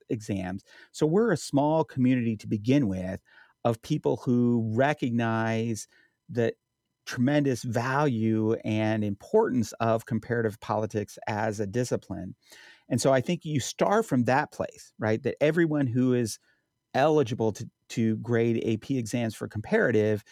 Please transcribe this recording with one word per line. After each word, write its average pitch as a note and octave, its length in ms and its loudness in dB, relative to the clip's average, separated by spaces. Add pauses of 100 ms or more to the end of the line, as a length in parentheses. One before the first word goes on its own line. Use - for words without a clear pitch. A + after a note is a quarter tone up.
exams. G2 560 -6 (260)
So - 160 -2
we're G3+ 260 2
a D3 40 2
small D3+ 480 0
community B2 540 0
to A2 100 -14
begin A2+ 400 2
with F#2 320 -6 (440)
of A#2 180 2
people D3 340 -2
who A#2+ 580 2
recognize A#2 1120 0 (420)
the A#2 240 0 (540)
tremendous C#3 560 0
value A2+ 920 0 (100)
and A2 380 0
importance A#2+ 760 0
of A2+ 260 0
comparative A2+ 540 -4
politics G#2+ 680 -4
as G#2+ 320 -2
a G#2+ 80 -4
discipline. G2 680 -6 (540)
And B2 120 0
so C#3 120 4
I C3 80 4
think E3+ 240 -4
you D3+ 160 -2
start G#3 460 0
from - 180 0
that C#3 280 0
place, - 460 -10
right? A2 240 0
That A#2 180 -2
everyone D3+ 460 2
who B2 280 2
is A#2+ 240 -2 (560)
eligible B2+ 580 2
to, A2+ 160 -12 (220)
to A2+ 260 0
grade A#2 480 0
A A2 140 0
P C3+ 200 -4
exams A2+ 360 -4
for A2+ 120 -10
comparative G#2+ 840 0